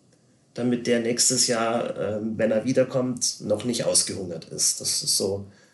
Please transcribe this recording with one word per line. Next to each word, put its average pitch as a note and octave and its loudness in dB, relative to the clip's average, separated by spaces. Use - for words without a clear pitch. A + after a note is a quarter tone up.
damit A#2+ 0
der A#2 2
nächstes A#2 2
Jahr, A#2 0
ähm, G#2+ -2
wenn A2 2
er A2 2
wiederkommt, B2+ 0
noch G#2 -2
nicht A#2 0
ausgehungert F2+ 0
ist. - -2
Das - -2
ist D3+ 0
so G2 -2